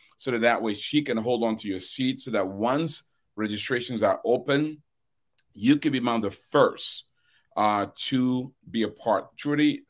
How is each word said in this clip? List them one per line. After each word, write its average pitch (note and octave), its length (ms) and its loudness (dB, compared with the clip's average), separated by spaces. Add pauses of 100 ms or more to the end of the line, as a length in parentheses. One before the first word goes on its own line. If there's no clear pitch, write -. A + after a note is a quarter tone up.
(160)
so - 160 -6
that, A#2+ 80 0
that A2+ 220 4
way G#2 120 -2
she D3 280 -2
can C3+ 160 -4
hold A2+ 260 0
on A2+ 120 0
to G#2+ 120 -8
your F#2 100 -4
seat, C3 420 -4
so B2+ 120 -10
that G2 160 0
once B2+ 560 -2 (320)
registrations G#2+ 680 -4
are G2 220 4
open, C#3+ 580 0 (720)
you B2 240 4
could D3 160 -2
be C3 60 0
among A#2+ 240 0
the G2+ 80 -2
first, - 760 0 (500)
uh, G#2 400 2
to B2+ 580 -2 (180)
be A2+ 120 -2
a G#2+ 60 0
part. - 480 -2
Trudy, D3 540 0